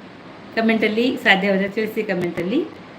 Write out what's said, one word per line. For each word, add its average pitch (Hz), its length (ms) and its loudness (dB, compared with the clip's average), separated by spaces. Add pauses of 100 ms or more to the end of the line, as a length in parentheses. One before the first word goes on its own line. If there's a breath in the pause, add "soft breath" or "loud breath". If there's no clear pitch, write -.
(560)
ಕಾಮೆಂಟಲ್ಲಿ 220 640 2
ಸಾಧ್ಯವಾದರೆ 196 520 4
ತಿಳಿಸಿ 214 340 -2
ಕಾಮೆಂಟಲ್ಲಿ. 180 560 -2 (400)